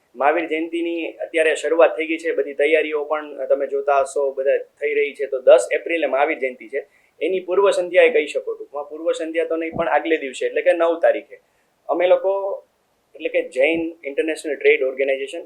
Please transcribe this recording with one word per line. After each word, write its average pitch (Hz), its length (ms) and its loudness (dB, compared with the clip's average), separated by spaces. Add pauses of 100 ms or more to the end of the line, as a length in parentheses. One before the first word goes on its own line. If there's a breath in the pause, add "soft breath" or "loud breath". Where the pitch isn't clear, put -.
(160)
મહાવીર 156 320 0
જયંતિની 165 640 -4
અત્યારે 156 440 0
શરૂઆત 156 420 2
થઈ 160 80 -4
ગઈ 160 120 -4
છે, 160 140 -4
બધી 143 220 -2
તૈયારીઓ 151 500 0
પણ 147 420 -6
તમે 139 220 0
જોતા 139 320 0
હશો, 135 320 -2
બધા 131 260 0
થઈ 147 360 -6
રહી 143 200 0
છે. 139 120 -6
તો 131 160 -6
દસ 147 320 8
એપ્રિલે 156 340 -2
મહાવીર 139 320 0
જયંતિ 123 280 -6
છે, 131 200 -8 (340)
એની 180 180 -2
પૂર્વ 185 320 2
સંધ્યાએ 175 380 4
કહી 151 180 2
શકો, 117 260 -6
ટૂંકમાં 143 360 -12
પૂર્વ 160 220 -4
સંધ્યા 160 340 -4
તો 165 100 -4
નહીં 165 160 -4
પણ 170 180 -4
આગલે 160 280 2
દિવસે 135 280 -6
એટલે - 160 -2
કે 175 120 4
નવ 165 260 2
તારીખે 113 420 0 (480)
અમે 175 180 0
લોકો 190 560 0 (520)
એટલે 160 140 -8
કે 170 200 -2
જૈન 165 460 0 (100)
ઇન્ટરનેશનલ 156 500 -4
ટ્રેડ 147 280 2
ઓર્ગેનાઇઝેશન 135 640 -2